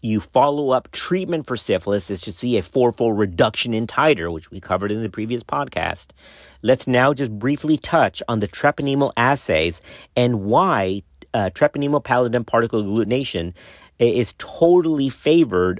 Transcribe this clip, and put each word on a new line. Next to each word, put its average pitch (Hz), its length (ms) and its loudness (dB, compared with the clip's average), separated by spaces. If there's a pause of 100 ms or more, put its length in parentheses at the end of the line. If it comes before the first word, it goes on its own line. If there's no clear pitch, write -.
you 110 180 0
follow 143 520 0
up 127 200 -2
treatment 175 560 -4
for 127 80 -4
syphilis 101 560 -2
is 95 80 -6
to - 140 -12
see 123 240 -2
a 95 40 0
fourfold 117 560 0
reduction 107 560 0
in 110 140 -2
titer, 107 460 0
which 82 180 -12
we 95 80 -14
covered 95 320 -2
in 110 100 -4
the 110 80 -4
previous 117 340 -6
podcast. 127 640 -6 (540)
Let's 127 260 2
now 131 260 4
just 127 260 -4
briefly 147 380 0
touch 135 500 0
on 110 140 0
the 101 80 -4
treponemal 139 680 0
assays 90 680 0 (360)
and 123 260 0
why, 107 600 0 (300)
uh, 101 220 0
treponemal 143 480 0
pallidum 123 420 0
particle 117 380 0
agglutination 101 680 -2 (440)
i-, 123 60 2
is 120 360 2
totally 165 680 2
favored 104 720 2